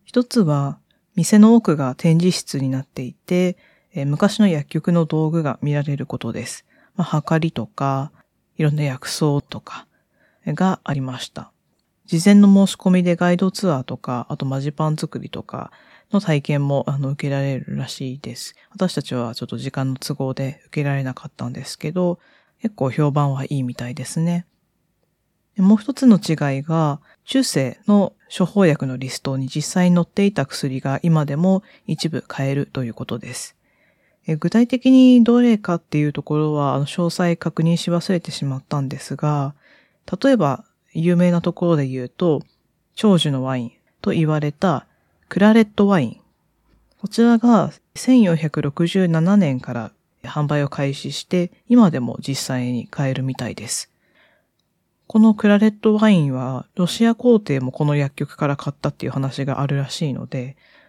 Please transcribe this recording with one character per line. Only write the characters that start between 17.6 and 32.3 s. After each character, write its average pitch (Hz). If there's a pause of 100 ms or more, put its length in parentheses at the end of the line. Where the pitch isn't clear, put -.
る 135
ら 135
し 131
い 139
で 123
す。 - (160)
私 190
た 147
ち -
は 120
ち -
ょ -
っ -
と 123
時 131
間 131
の -
都 -
合 135
で 135
受 -
け -
ら 143
れ 135
な 127
か -
っ -
た -
ん 127
で 143
す -
け 156
ど、 175 (420)
結 -
構 131
評 147
判 143
は 135
い -
い 139
み 123
た 120
い 123
で 139
す -
ね。 175 (1120)
で、 196
も 202
う -
一 262
つ -
の 220
違 147
い 139
が、 156 (240)
中 262
世 135
の 208 (240)
処 185
方 196
薬 143
の 131
リ 131
ス -
ト 135
に 131
実 -
際 180
に 175
載 170
っ -
て 202
い 202
た 139
薬 135
が 139
今 160
で 143
も 185 (240)
一 160
部 143
買 139